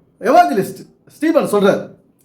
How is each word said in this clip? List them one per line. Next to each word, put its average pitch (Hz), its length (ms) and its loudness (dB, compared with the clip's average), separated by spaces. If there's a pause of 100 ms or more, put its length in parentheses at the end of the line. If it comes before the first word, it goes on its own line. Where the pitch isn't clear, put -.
(200)
எவாஞ்சலிஸ்ட் 262 600 0 (260)
ஸ்டீபன் 294 380 -2
சொல்றார். 190 460 0 (340)